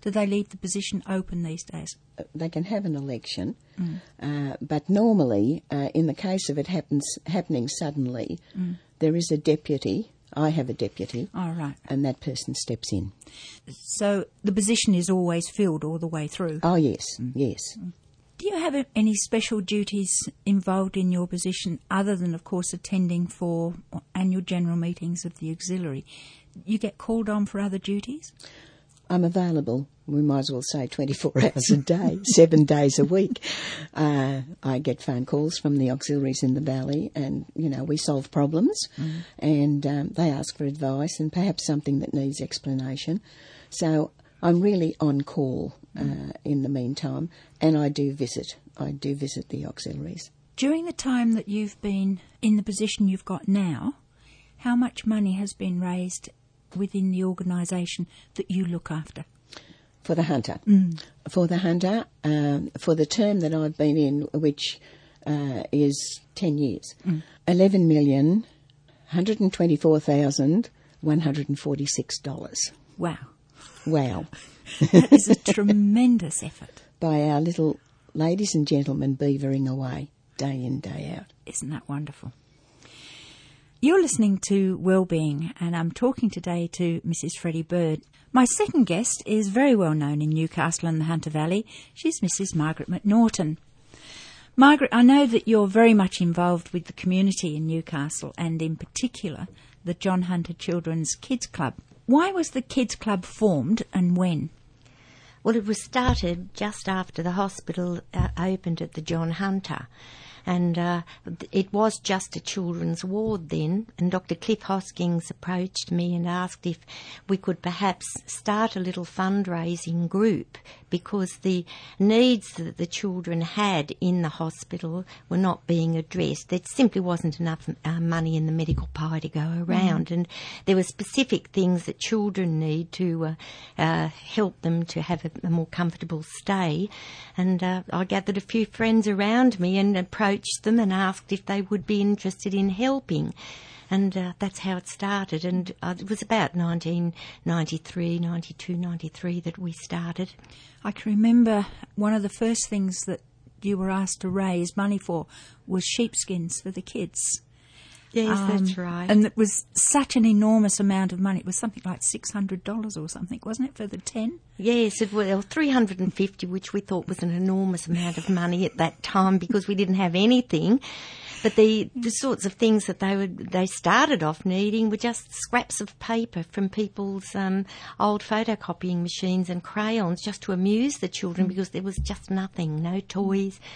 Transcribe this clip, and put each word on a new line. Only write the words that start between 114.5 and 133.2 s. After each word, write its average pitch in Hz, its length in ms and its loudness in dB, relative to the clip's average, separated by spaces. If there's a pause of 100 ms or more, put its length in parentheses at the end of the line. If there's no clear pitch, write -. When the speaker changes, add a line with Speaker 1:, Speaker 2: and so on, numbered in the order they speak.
Speaker 3:
Hoskins 175 680 -2
approached - 600 -6
me 175 240 0
and 170 120 -2
asked 180 400 -4
if 170 120 -4 (480)
we 196 100 2
could 185 260 -4
perhaps 180 420 -2 (220)
start 214 480 -2
a 196 40 -4
little 180 260 -6
fundraising 175 1040 -2
group 196 520 0 (320)
because 185 500 -4
the 180 240 0 (320)
needs 226 560 4
that - 240 -8
the 170 80 -2
children 170 560 -4
had 170 580 0
in 180 220 2
the 160 80 0
hospital 165 760 -8 (260)
were 175 80 -2
not 185 280 0
being 165 320 2
addressed. 160 520 -4
There 180 140 0
simply 208 380 2
wasn't 170 380 -2
enough, 165 280 -4 (160)
uh, 165 160 -2
money 165 380 0
in 156 80 0
the 156 60 0
medical 160 420 0
pie 156 280 -4
to 160 60 -6
go 165 400 -2
around, 180 400 2
Speaker 1:
Mm. - 40 -10
Speaker 3:
and 175 160 0 (380)
there 190 100 4
were 185 80 4
specific - 640 -2
things 180 380 2
that - 140 -10
children 190 600 -2
need 160 340 -2
to, 165 320 -2